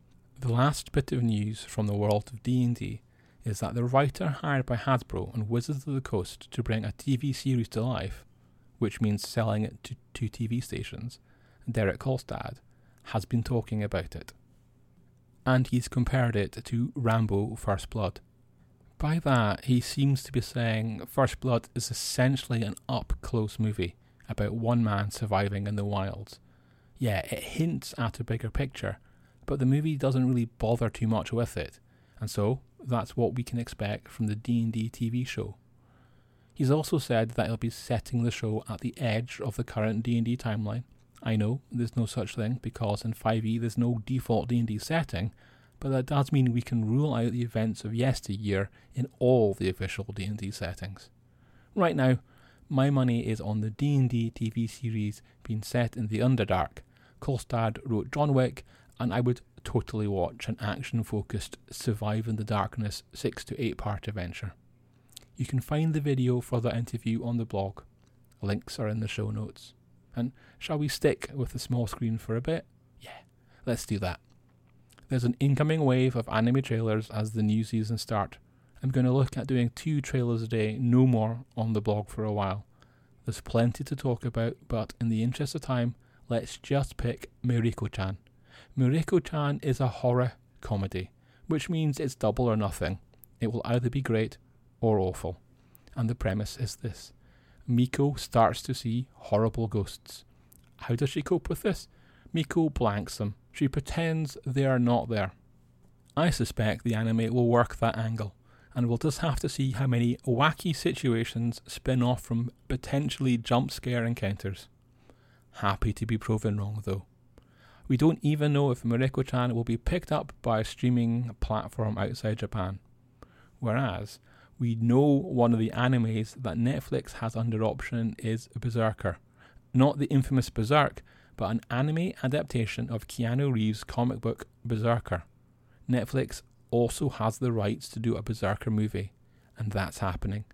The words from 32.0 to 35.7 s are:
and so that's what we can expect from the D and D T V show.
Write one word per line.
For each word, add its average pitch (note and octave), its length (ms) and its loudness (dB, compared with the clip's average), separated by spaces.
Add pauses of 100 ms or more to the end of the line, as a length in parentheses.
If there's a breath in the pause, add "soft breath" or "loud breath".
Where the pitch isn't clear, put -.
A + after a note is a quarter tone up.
and A2 100 -6
so A2 320 0 (220)
that's A#2 340 -2
what A#2 180 2
we B2 80 -2
can A#2+ 160 -4
expect A2+ 480 -4
from A2+ 200 -4
the G#2 80 -2
D A#2 260 2
and A2+ 100 0
D A2+ 180 -2
T A#2 200 -4
V B2 140 -2
show. G2+ 320 -6 (1000 soft breath)